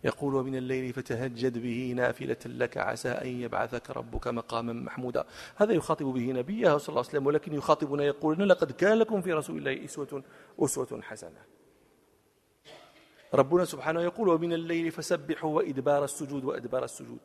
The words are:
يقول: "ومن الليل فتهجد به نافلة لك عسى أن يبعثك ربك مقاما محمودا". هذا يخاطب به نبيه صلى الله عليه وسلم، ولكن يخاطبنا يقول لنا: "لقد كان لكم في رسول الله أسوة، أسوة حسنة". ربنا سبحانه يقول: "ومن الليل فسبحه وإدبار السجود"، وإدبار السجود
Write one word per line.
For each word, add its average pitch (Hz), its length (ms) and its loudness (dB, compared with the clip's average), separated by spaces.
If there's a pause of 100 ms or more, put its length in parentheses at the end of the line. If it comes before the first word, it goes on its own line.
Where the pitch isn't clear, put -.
يقول: 135 320 0
"ومن 131 200 -2
الليل 127 380 -4
فتهجد 123 640 -2
به 120 380 -4
نافلة 123 500 0
لك 123 320 -2
عسى 120 320 -2
أن 127 180 -2
يبعثك 120 600 -4
ربك 120 380 -6
مقاما 117 460 -4
محمودا". 123 520 -4 (300)
هذا 214 180 4
يخاطب 156 320 0
به 127 260 0
نبيه 151 460 4
صلى 147 120 -2
الله 151 100 0
عليه 120 100 -2
وسلم، 139 180 2
ولكن 151 260 2
يخاطبنا 143 500 2
يقول 143 320 2
لنا: 185 80 2
"لقد 175 280 6
كان 202 260 6
لكم 220 240 2
في 175 120 -2
رسول 156 240 -2
الله 139 280 -4
أسوة، 139 380 -8 (360)
أسوة 127 420 0
حسنة". 85 400 -14 (1900)
ربنا 147 320 6
سبحانه 156 360 -2
يقول: 180 280 2
"ومن 170 240 4
الليل 165 380 -2
فسبحه 160 560 -2
وإدبار 143 560 2
السجود"، 139 400 -6
وإدبار 127 400 -2
السجود 123 420 -12